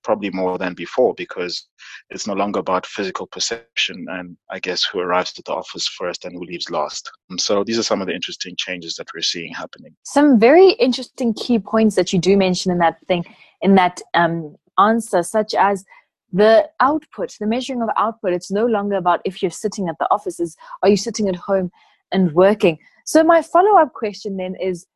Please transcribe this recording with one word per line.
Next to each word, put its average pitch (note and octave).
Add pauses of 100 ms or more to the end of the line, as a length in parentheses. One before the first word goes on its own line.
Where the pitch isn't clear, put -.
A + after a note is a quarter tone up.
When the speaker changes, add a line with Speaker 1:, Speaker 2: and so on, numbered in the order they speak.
Speaker 1:
probably G2+
more F#2
than F2+
before, F2
because - (420)
it's -
no G#2
longer G2
about F#2
physical F#2+
perception -
and, F2+ (120)
I F#2
guess, F2+
who -
arrives F2+
at F2
the -
office -
first F2
and F2+
who F2
leaves F2
last. - (180)
And F2+
so G2+
these A2+
are A2+
some G2+
of F2
the E2+
interesting F2+
changes E2+
that E2
we're E2
seeing E2
happening. - (100)
Speaker 2:
Some C#4
very D#4+
interesting B3
key A#3
points A3
that F3+
you F#3
do F#3
mention F#3
in F3
that E3 (100)
thing, F3 (360)
in G3
that, F3+ (120)
um, E3 (220)
answer, G#3
such G#3+
as G3 (460)
the G#3+ (100)
output, C4+
the G#3+
measuring B3
of A3
output. G#3
It's F3+
no G#3
longer G3+
about F3
if F#3
you're F3
sitting G3
at D#3+
the -
offices, E3+ (260)
are G3
you G#3
sitting G#3
at F#3
home F#3 (400)
and F3+
working? F#3 (260)
So D#4+
my E4
follow-up F4+
question G3+
then F#3
is F3+